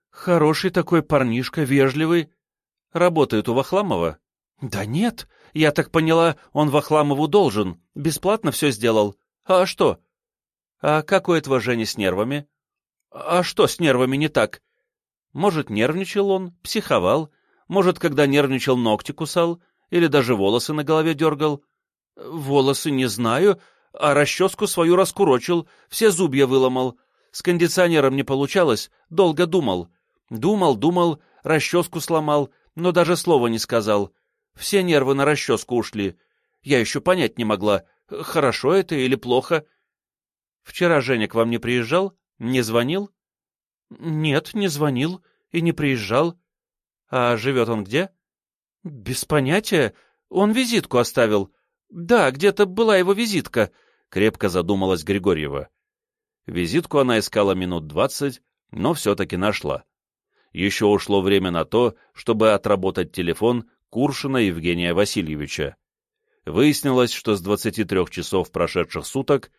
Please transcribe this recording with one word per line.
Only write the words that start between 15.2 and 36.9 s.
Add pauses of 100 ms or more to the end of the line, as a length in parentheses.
«Может,
нервничал
он, (120)
психовал. (360)
Может,
когда
нервничал,
ногти
кусал. (280)
Или
даже
волосы
на
голове
дёргал». (520)
«Волосы
не
знаю, (320)
а
расчёску
свою
раскурочил, (200)
все
зубья
выломал. (340)
С
кондиционером
не
получалось, (200)
долго
думал. (400)
Думал,
думал, (220)
расчёску
сломал, (240)
но
даже
слова
не
сказал. (440)
Все
нервы
на
расчёску
ушли. (460)
Я
ещё